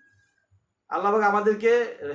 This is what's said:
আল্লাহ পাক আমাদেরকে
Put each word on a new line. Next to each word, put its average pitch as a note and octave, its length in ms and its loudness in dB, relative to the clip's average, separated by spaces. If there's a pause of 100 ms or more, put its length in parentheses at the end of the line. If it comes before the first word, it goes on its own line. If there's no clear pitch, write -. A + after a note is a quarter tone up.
(880)
আল্লাহ F#3+ 240 -2
পাক A3 80 2
আমাদেরকে G#3+ 760 0 (180)